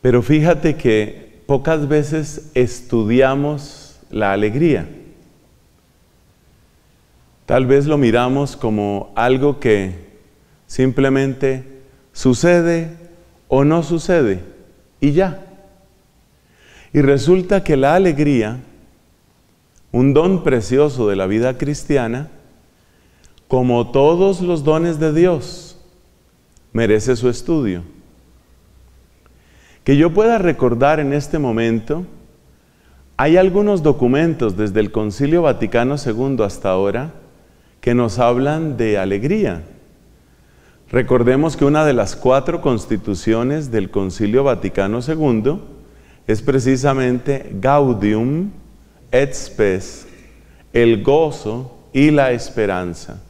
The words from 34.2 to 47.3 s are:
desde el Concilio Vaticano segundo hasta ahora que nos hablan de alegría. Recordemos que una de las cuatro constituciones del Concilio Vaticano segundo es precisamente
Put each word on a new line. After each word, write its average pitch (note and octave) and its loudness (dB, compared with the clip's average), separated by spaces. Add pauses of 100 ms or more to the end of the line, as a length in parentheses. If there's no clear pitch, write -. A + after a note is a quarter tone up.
desde G#2 0
el G2+ 0
Concilio C3+ -2
Vaticano B2 0
segundo B2+ -2
hasta G2 -4
ahora G2+ -2 (720)
que A#2+ 0
nos A#2 0
hablan C3+ 0
de G#2+ 0
alegría. G2+ -2 (1300)
Recordemos B2+ 2
que C#3+ 2
una D3+ 4
de D3 2
las A2 0
cuatro C#3 0
constituciones A#2 -2
del G2+ -2
Concilio G#2 -2
Vaticano G#2+ -2
segundo D3 -2 (520)
es A2 -2
precisamente C3 -2